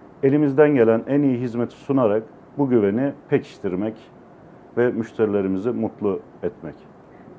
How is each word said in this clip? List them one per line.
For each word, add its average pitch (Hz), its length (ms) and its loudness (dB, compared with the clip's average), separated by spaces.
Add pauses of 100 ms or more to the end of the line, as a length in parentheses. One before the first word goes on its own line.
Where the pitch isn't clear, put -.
(220)
elimizden 147 520 4
gelen 113 320 4
en 143 160 0
iyi 131 180 0
hizmeti 120 360 -6
sunarak 113 460 0 (360)
bu 143 100 0
güveni 120 440 2 (160)
pekiştirmek 110 680 -4 (800)
ve 120 140 2
müşterilerimizi 101 800 -2
mutlu 104 500 -4 (220)
etmek. 82 320 -8 (640)